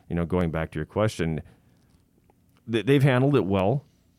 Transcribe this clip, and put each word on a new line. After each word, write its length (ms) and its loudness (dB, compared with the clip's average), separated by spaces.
you 80 -6
know, 100 -2
going 240 -2
back 220 -6
to 80 -8
your 60 -6
question, 560 -4
th-, 180 -2
they've 180 4
handled 320 2
it 100 4
well. 380 0